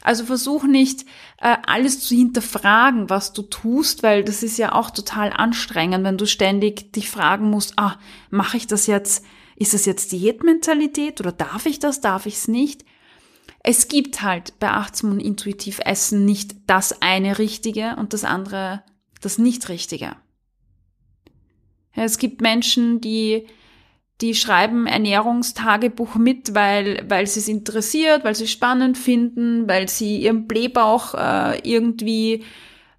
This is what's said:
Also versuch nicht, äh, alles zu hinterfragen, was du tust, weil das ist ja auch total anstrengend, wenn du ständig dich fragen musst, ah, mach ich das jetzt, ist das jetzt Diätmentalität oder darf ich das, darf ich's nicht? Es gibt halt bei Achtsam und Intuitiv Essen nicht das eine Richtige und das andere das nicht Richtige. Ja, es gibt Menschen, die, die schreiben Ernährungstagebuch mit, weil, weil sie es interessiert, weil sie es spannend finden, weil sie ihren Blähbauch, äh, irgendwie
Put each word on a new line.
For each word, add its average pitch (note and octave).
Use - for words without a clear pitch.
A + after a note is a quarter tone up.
Also A#3
versuch C4
nicht, C4+
äh, A#3+
alles C4+
zu -
hinterfragen, A#3+
was G3
du G#3
tust, B3
weil G#3
das G#3
ist A3
ja A3
auch A3+
total G#3
anstrengend, F#3+
wenn F#3+
du G#3
ständig G3+
dich G#3
fragen G3+
musst, G#3
ah, G3+
mach G#3+
ich A3+
das G#3
jetzt, G3+
ist G#3
das G3
jetzt F#3+
Diätmentalität D4
oder F3+
darf F3+
ich D4
das, C#4+
darf F#3+
ich's -
nicht? C4
Es -
gibt C#4
halt F3+
bei G3+
Achtsam G#3
und G3+
Intuitiv G3+
Essen G3+
nicht G3+
das -
eine F#3+
Richtige G#3+
und G#3
das G#3
andere F#3+
das -
nicht A#3+
Richtige. -
Ja, A3+
es A3+
gibt -
Menschen, A#3
die, A3
die A3+
schreiben G#3+
Ernährungstagebuch A3+
mit, A#3
weil, G3+
weil G3+
sie G#3+
es G#3+
interessiert, A3
weil G#3+
sie A3
es A3
spannend B3+
finden, A#3
weil F#3+
sie G#3
ihren A3
Blähbauch, A3+
äh, -
irgendwie A3